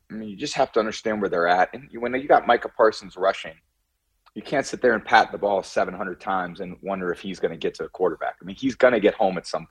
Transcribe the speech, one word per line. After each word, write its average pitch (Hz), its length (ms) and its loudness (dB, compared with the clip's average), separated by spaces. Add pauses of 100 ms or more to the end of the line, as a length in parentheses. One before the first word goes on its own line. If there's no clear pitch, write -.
(100)
I - 40 -12
mean, 110 160 -10
you 98 60 -12
just 135 180 -8
have 131 180 0
to 113 80 2
understand 107 400 -2
where 98 80 0
they're 85 200 2
at. 90 260 4
And 131 160 -14
you, 117 100 -12
when 120 140 -4
you 135 140 -6
got 151 180 6
Micah 117 240 2
Parsons 107 480 0
rushing, 90 360 -2 (800)
you 107 60 -12
can't 139 220 -2
sit - 160 -10
there 123 120 4
and 107 120 -2
pat - 280 4
the 101 60 -8
ball 101 220 2
seven 92 320 -2
hundred 95 280 -8
times 90 400 -4
and 90 220 -10
wonder 92 280 -4
if 82 80 -4
he's 92 220 -10
gonna 82 160 -2
get 82 180 -4
to - 80 -8
the - 60 -8
quarterback. 80 520 -2
I 76 40 -20
mean, 95 100 -12
he's 131 220 -4
gonna 123 240 6
get 98 140 4
home 95 220 0
at 85 100 -8
some 80 240 -8